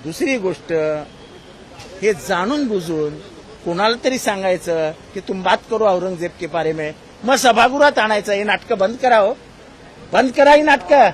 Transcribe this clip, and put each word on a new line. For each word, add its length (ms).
दुसरी 340
गोष्ट, 360
हे 120
जाणून 540
बुजून 520
कोणाला 380
तरी 140
सांगायचं 760
की, 60
"तुम 220
बात 160
करो 140
औरंगजेब 540
के 80
बारे 260
में," 180
मग 120
सभागृहात 640
आणायचं. 360
हे 100
नाटकं 340
बंद 180
करा 220
हो, 160
बंद 200
करा 220
ही 80
नाटकं. 520